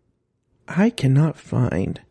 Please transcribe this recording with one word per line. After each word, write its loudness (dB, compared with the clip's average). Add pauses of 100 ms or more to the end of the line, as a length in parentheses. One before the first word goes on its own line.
(680)
I 0
cannot 0
find. -4